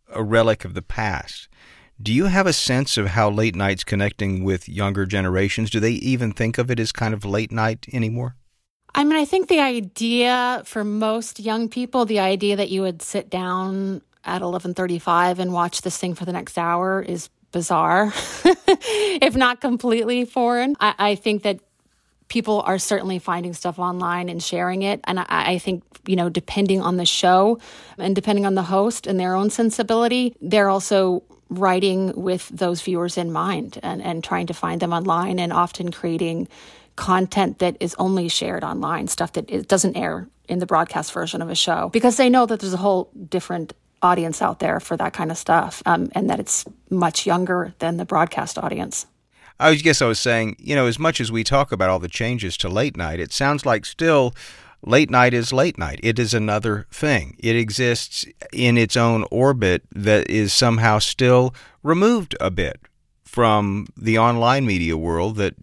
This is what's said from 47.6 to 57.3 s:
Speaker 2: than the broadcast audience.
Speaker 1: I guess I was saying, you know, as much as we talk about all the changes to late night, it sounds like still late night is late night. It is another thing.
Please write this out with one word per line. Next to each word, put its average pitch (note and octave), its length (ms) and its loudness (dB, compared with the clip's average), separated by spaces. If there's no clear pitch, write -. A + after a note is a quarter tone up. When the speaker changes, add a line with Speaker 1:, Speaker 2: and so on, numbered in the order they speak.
Speaker 2:
than E3+ 180 -2
the F3+ 80 -6
broadcast - 540 -2
audience. - 480 -6
Speaker 1:
I D#3 160 6
guess D3+ 260 2
I B2+ 40 4
was A2+ 120 2
saying, A2+ 400 0
you - 160 -4
know, C3 120 4
as A#2 120 0
much D#3+ 220 0
as A2+ 100 -4
we A2+ 140 -2
talk C#3 260 2
about F#2+ 180 2
all F#2 120 2
the F2+ 80 -8
changes A2+ 500 -4
to G2 100 -4
late A2 280 -2
night, E2+ 240 -6
it E2 120 -8
sounds C#3+ 320 0
like A2+ 220 0
still C#3+ 480 2
late C#3 240 4
night B2 240 6
is A#2+ 200 0
late C3+ 260 2
night. - 240 -6
It A2+ 160 0
is A#2 160 0
another G#2+ 560 0
thing. A#2 480 -2